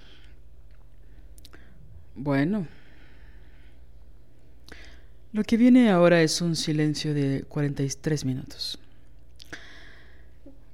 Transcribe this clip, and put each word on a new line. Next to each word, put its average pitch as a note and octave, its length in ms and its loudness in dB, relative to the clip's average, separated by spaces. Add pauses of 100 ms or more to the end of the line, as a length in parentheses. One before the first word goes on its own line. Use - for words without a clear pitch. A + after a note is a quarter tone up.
(2250)
Bueno. D3 500 2 (2750)
Lo G#3+ 100 2
que A3+ 140 4
viene B3 340 10
ahora F3 300 8
es D#3+ 200 4
un E3+ 140 2
silencio D3+ 580 0
de C#3 300 2
cuarenta C#3+ 400 0
y C#3 60 0
tres D3+ 340 -2
minutos. - 560 -4 (1900)